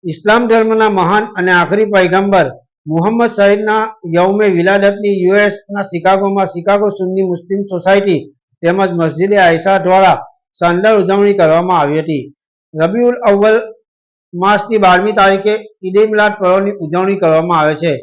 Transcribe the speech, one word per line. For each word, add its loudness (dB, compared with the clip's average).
ઇસ્લામ -2
ધર્મના 2
મહાન 0
અને 0
આખરી 0
પૈગંબર 2
મુહમ્મદ 0
સાહેબના 2
યૌમે 2
વિલાદતની 0
યુ 2
એસ -2
ના -6
શિકાગોમાં -2
શિકાગો -2
સુન્ની -4
મુસ્લિમ -6
સોસાયટી 0
તેમજ 0
મસ્જિદે 0
આયશા 2
દ્વારા 4
શાનદાર 2
ઉજવણી 2
કરવામાં 2
આવી -2
હતી. -4
રબીઉલ 0
અવ્વલ 2
માસની 0
બારમી 2
તારીખે 2
ઈદે 2
મિલાદ 0
પર્વની 0
ઉજવણી -2
કરવામાં 2
આવે 0
છે. -2